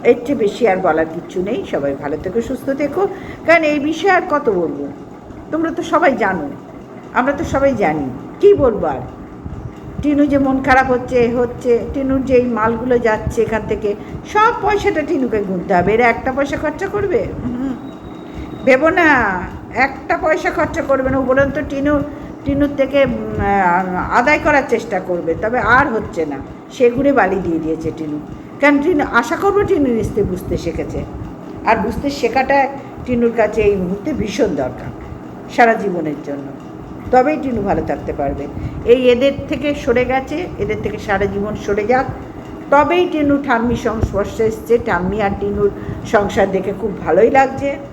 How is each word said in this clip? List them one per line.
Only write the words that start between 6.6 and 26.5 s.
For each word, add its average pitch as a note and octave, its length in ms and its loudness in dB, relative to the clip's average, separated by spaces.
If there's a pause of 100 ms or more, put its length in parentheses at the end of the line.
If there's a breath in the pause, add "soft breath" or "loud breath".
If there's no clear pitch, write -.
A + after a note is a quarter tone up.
আমরা B3+ 200 2
তো D4 120 -2
সবাই C#4 300 2
জানি, D#3 320 0 (340)
কী G4+ 140 8
বলবো A3 320 2
আর। C3+ 140 -4 (1000)
টিনু D4 240 4
যে C#4 120 4
মন C4 240 2
খারাপ C4 280 4
হচ্ছে, B3 380 2
হচ্ছে, A#3+ 500 2 (160)
টিনুর C4+ 300 0
যে C4 100 2
এই B3 100 6
মালগুলো A#3 540 2
যাচ্ছে A3 440 0
এখান G#3+ 260 0
থেকে, G#3 260 -2 (380 loud breath)
সব A4 200 4 (100)
পয়সাটা G4 400 2
টিনুকে C4 460 0
গুনতে F3+ 260 0
হবে। F3+ 200 4
এরা A#3+ 140 4
একটা B3+ 240 0
পয়সা C#4 240 -2
খরচা D4+ 300 -4
করবে? F#4+ 380 0 (180)
হুম, B3 320 -4 (880 loud breath)
ভেবো C4 240 6
না, E4 200 4 (680)
একটা B3+ 440 -2
পয়সা E4+ 320 0
খরচা - 320 -2
করবে C4 280 0
না। C4+ 80 2
উপরন্ত C4+ 380 2 (140)
টিনু, C#4+ 240 0 (500 loud breath)
টিনুর C#4 320 0
থেকে, C4+ 280 4
উম, A#3+ 80 0
আহ, G3 1040 2
আদায় D4 260 4
করার D4 240 4
চেষ্টা G#3 320 0
করবে, E3 340 -2
তবে A3 240 -2
আর A#3+ 280 6
হচ্ছে F3+ 400 -2
না। C#3 120 -8 (340)